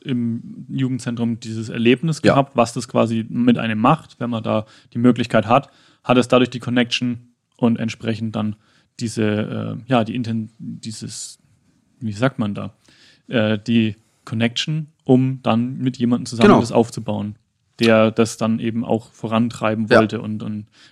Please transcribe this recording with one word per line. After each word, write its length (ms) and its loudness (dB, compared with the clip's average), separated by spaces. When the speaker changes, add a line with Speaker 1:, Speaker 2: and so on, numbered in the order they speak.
Speaker 1:
im 640 -6
Jugendzentrum 720 -4
dieses 300 -8
Erlebnis 540 2
Speaker 2:
Ja. 100 6
Speaker 1:
gehabt, 240 0
was 160 2
das 160 -8
quasi 400 0
mit 280 2
einem 220 -2
macht, 400 0
wenn 100 -6
man 140 -4
da 220 -2
die 40 -10
Möglichkeit 500 2
hat, 220 2
hat 140 2
es 100 4
dadurch 220 4
die 100 -10
Connection 720 -2
und 240 0
entsprechend 560 -6
dann 220 -4
diese, 240 -4
äh, 520 -2
ja, 160 2
die 120 -6
Inten-, 340 -6
dieses, 800 -14
wie 100 -6
sagt 280 0
man 140 -4
da, 200 -10
äh, 280 0
die 380 0
Connection, 640 -4
um 360 2
dann 360 0
mit 200 -4
jemandem 280 0
zusammen 240 6
Speaker 2:
Genau. 100 8
Speaker 1:
das 140 -2
aufzubauen, 640 -2
der 320 6
das 240 0
dann 240 -2
eben 240 -4
auch 280 -4
vorantreiben 800 -2
Speaker 2:
Ja. 100 6
Speaker 1:
wollte 220 0
und, 220 -8
und 240 -10